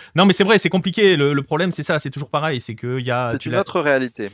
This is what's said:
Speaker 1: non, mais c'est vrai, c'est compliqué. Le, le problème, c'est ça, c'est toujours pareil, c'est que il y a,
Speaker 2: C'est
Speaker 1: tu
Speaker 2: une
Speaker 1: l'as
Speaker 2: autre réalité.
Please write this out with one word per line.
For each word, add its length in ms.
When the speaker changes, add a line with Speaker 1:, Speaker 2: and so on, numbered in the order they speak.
Speaker 1:
non, 100
mais 80
c'est 100
vrai, 140
c'est 140
compliqué. 480
Le, 160
le 80
problème, 280
c'est 120
ça, 160
c'est 100
toujours 220
pareil, 320
c'est 120
que 240
il 60
y 60
a, 220
Speaker 2:
C'est 80
Speaker 1:
tu 80
Speaker 2:
une 80
Speaker 1:
l'as 40
Speaker 2:
autre 220
réalité. 500